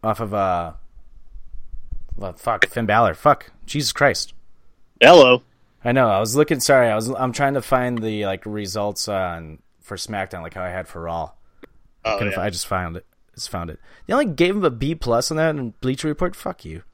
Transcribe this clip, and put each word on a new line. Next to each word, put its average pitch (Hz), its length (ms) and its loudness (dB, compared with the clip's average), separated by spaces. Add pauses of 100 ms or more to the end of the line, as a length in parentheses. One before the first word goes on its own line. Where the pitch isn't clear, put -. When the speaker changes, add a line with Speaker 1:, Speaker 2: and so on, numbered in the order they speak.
Speaker 1:
off 110 160 -2
of, 104 140 -6
uh, 90 400 -2 (1400)
well, 95 180 -6
fuck, 110 340 -2
Finn 117 180 -4
Balor. 104 280 2
Fuck. - 380 0 (140)
Jesus - 260 -6
Christ. - 420 0 (680)
Speaker 2:
Hello. 127 420 10 (420)
Speaker 1:
I 120 60 0
know. 127 180 4
I 98 100 4
was 110 160 -2
looking, 151 240 2
sorry, 127 300 6
I 107 60 2
was, 110 140 -2
I'm 127 240 -2
trying 139 220 0
to 131 60 -2
find 123 400 0
the, 107 240 -4
like, 95 200 -4
results 104 600 -6
on, 85 520 -4 (220)
for - 160 -12
SmackDown, 95 440 -8
like 82 120 -14
how 92 100 -8
I 90 60 -6
had 90 180 -8
for 82 140 -14
Raw. 82 300 -6 (760)
I 110 80 -2
Speaker 2:
Oh, 101 40 -4
Speaker 1:
couldn't 101 140 -4
Speaker 2:
yeah. 95 60 -4
Speaker 1:
fi-, 90 80 -4
I 104 40 -2
just 85 180 -8
found 87 300 -4
it. - 80 -16 (300)
Just - 140 -12
found 85 200 -8
it. 76 100 -14 (280)
They 196 60 -2
only 277 120 2
gave 175 300 0
him 208 80 -2
a 165 80 4
B 135 240 -4
plus 123 340 0
on 156 80 -4
that 160 180 0
in 123 160 -6 (100)
Bleacher 135 260 -2
Report? 180 280 -2
Fuck - 300 -12
you. 160 180 -14 (100)